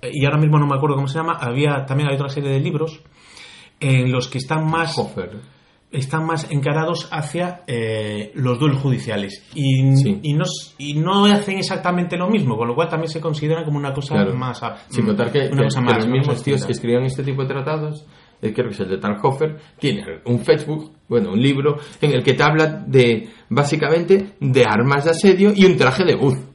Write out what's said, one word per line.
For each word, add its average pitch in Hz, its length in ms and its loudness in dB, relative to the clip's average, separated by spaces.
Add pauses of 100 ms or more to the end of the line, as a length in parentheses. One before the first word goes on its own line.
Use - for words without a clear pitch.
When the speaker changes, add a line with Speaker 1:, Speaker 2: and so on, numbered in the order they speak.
Speaker 1:
eh, - 100 -8
y 139 140 0
ahora 147 120 0
mismo 151 200 4
no 147 80 2
me 139 100 0
acuerdo 143 200 0
cómo 139 120 -2
se 143 100 -6
llama, 165 220 -4
había, 135 460 -2
también 143 240 0
hay 139 60 0
otra 139 120 -4
serie 139 220 -4
de 135 100 0
libros 156 400 -4 (800)
en 127 320 2
los 123 160 -2
que - 80 -10
están 156 320 -2
más 160 300 -2
Speaker 2:
Hofer. 104 320 -6 (600)
Speaker 1:
están 160 360 -4
más 160 240 -4
encarados 156 600 -2
hacia, 175 560 -6
eh, 107 680 -4
los 123 240 -2
duelos 139 240 0
judiciales 107 600 -4 (120)
y, 135 420 2
Speaker 2:
Sí. 104 260 2
Speaker 1:
y 147 120 -2
no 156 100 2
s-, - 320 -8
y 143 180 -10
no 185 300 2
hacen 202 340 2
exactamente 180 600 -2
lo 180 100 -2
mismo, 135 300 0
con 117 100 -2
lo 120 60 -2
cual 165 160 0
también 160 200 -4
se 156 120 -8
consideran 156 420 -2
como 147 140 -2
una 139 160 -4
cosa 139 220 -6
Speaker 2:
Claro. 98 180 2
Speaker 1:
más 127 280 -6
a-, 117 140 -8 (140)
Speaker 2:
Sin 110 160 0
contar 107 260 0
que, 139 180 2
Speaker 1:
una 139 60 -2
Speaker 2:
que, 135 80 4
Speaker 1:
cosa 131 160 0
Speaker 2:
que 123 60 0
Speaker 1:
más, 113 100 4
Speaker 2:
los 110 80 0
Speaker 1:
una 120 80 0
Speaker 2:
mismos 131 220 2
Speaker 1:
cosa - 100 -8
Speaker 2:
tíos 139 120 2
Speaker 1:
distinta. 131 100 -4
Speaker 2:
que - 60 -4
escribían 120 320 0
este 131 180 -4
tipo 135 200 -4
de 131 60 -4
tratados, 151 560 -6 (380)
eh, 147 100 -2
creo - 160 -2
que 101 60 -8
es - 60 -10
el 92 100 -4
de 95 80 -2
Talhofer, 131 580 -2 (220)
tiene 123 260 -2 (220)
un 120 140 0
Facebook, - 520 -2 (160)
bueno, 101 240 0
un 107 80 0
libro 139 380 2 (240)
en 151 100 2
el 143 100 0
que 135 120 2
te 151 80 0
habla 156 240 4
de, 127 640 2 (180)
básicamente, 156 920 2
de 127 260 4
armas 131 400 2
de 165 60 4
asedio 190 440 6
y 196 80 8
un 185 140 6
traje 135 260 2
de 151 120 4
buz. 143 200 2 (180)